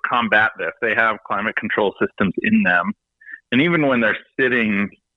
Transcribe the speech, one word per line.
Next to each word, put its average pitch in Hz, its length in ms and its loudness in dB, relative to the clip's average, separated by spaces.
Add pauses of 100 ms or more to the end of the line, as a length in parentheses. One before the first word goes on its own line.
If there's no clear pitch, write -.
combat 110 480 2
this. 85 140 -4 (100)
They 110 140 0
have 110 220 2 (100)
climate 104 300 -4
control 104 420 0
systems 104 380 -2
in 110 260 2
them. 90 300 0 (580)
And 120 100 2
even 165 240 2
when 131 140 0
they're 107 180 0 (220)
sitting 110 500 0 (280)